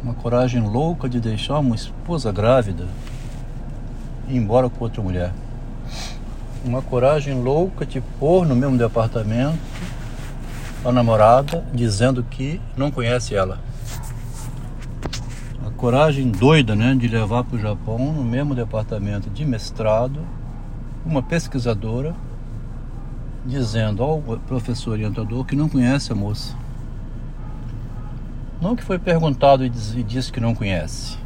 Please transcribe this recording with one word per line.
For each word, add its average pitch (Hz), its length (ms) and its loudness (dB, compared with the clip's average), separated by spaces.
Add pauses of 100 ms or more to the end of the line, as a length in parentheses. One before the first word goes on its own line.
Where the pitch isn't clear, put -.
Uma 120 100 -2
coragem 123 480 2
louca 135 460 0
de 123 120 0
deixar 113 400 0
uma 127 160 4
esposa - 560 -4
grávida 101 560 4 (1400)
e 135 60 -4
ir 131 40 2
embora 120 320 4
com - 140 -6
outra 110 180 -4
mulher. 90 300 -2 (1300)
Uma 127 180 0
coragem 135 600 4
louca 156 440 2
de - 160 -4 (180)
pôr 170 260 6
no 139 100 4
mesmo 131 220 4
departamento 117 840 2 (1200)
a 127 80 2
namorada 120 720 6 (100)
dizendo 120 500 4
que 143 360 -4 (160)
não 139 140 0
conhece 120 460 0
ela. 92 240 2 (2000)
A 110 120 -4
coragem 135 540 4
doida, 120 440 6
né, 120 200 4
de 123 120 2
levar 113 360 0
pro 123 160 -4
Japão, 107 380 -2 (140)
no 151 120 -2
mesmo 131 320 0
departamento 107 720 -2
de 143 160 -4
mestrado, 120 760 0 (840)
uma 156 160 0
pesquisadora 123 920 -2 (1300)
dizendo 113 560 0
ao 151 180 0 (280)
professor 120 440 -2
orientador 107 540 -2
que - 100 -2
não 147 140 4
conhece 131 420 2
a 117 40 0
moça. 101 400 -2 (2000)
Não 196 160 2
que 240 80 -4
foi 190 140 0
perguntado 143 680 6
e 127 60 2
diz-, 113 260 -4
e 123 60 -2
disse 120 300 -4
que - 80 -4
não 117 160 2
conhece. 92 720 -4